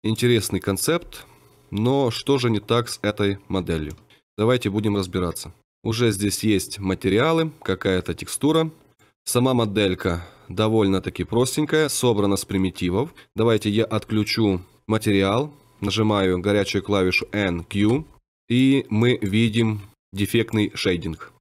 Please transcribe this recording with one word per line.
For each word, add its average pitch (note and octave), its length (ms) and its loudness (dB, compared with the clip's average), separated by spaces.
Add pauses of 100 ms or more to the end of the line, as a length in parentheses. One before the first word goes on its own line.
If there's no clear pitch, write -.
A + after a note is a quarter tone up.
Интересный A2 580 0
концепт, - 640 -4 (440)
но A#2+ 420 0
что - 260 -2
же B2 120 0
не G#2 120 0
так A#2 260 -2
с - 140 -10
этой G2+ 380 -2 (100)
моделью? D#2+ 480 -4 (400)
Давайте A2+ 320 2
будем G#2 260 0
разбираться. F2+ 580 -4 (300)
Уже A2+ 280 0
здесь G2+ 340 -2
есть G2+ 340 0
материалы, A#2 720 0 (100)
какая-то F#2 520 -2
текстура. D#3+ 580 0 (540)
Сама B2+ 280 2
моделька F#2+ 720 0 (220)
довольно-таки F#2+ 760 0
простенькая, D3 640 0
собрана G#2 480 0
с - 100 -6
примитивов. F#2+ 680 -2 (220)
Давайте A2 340 2
я G#2+ 140 2
отключу G#2+ 760 0 (260)
материал, G#2+ 680 0 (280)
нажимаю G2+ 580 2
горячую G2+ 420 0
клавишу F#2 500 0
Н F#2 320 -2
Q, G#2+ 440 0 (400)
и C3+ 420 2
мы A#2 320 2
видим G#2+ 600 0 (320)
дефектный G#2 600 0
шейдинг. E2+ 680 -4